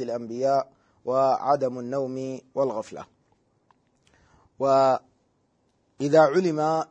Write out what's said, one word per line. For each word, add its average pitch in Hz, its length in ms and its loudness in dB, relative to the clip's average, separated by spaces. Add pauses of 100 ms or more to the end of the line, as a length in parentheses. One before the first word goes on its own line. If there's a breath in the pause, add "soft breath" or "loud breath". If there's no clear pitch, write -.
الأنبياء، 120 680 -4 (340 soft breath)
وعدم 131 720 0
النوم 131 600 -8 (160)
والغفلة. 110 500 -4 (1500 soft breath)
وإذا - 1600 0
علم 156 720 2